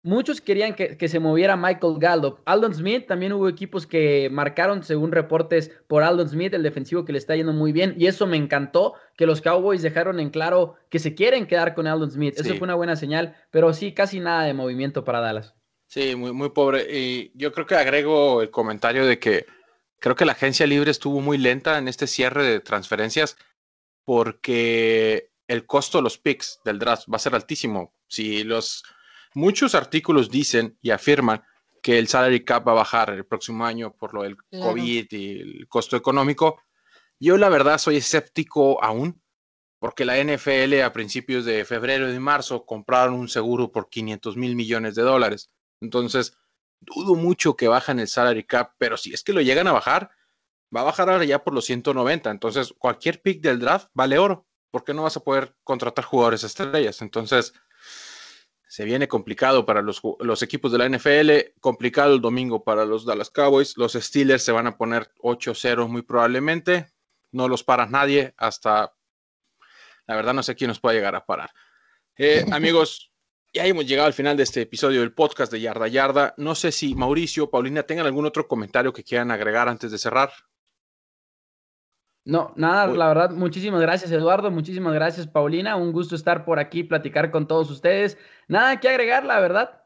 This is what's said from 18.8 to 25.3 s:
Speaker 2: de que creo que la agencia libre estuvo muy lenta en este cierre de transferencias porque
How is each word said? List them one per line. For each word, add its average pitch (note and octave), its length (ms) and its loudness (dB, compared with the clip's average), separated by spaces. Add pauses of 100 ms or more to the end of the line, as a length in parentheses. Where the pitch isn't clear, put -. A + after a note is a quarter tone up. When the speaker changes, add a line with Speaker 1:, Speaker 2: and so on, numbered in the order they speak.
Speaker 2:
de B2 140 4
que G2 260 2 (540)
creo C3 160 0
que - 80 2
la D3+ 80 4
agencia C3+ 340 0
libre C#3+ 240 2
estuvo C#3+ 300 -2
muy C#3+ 180 0
lenta C3+ 400 0
en C3 120 -4
este B2+ 180 -6
cierre C3 380 0
de A2 160 2
transferencias A2 760 -2 (680)
porque A2+ 1300 0 (160)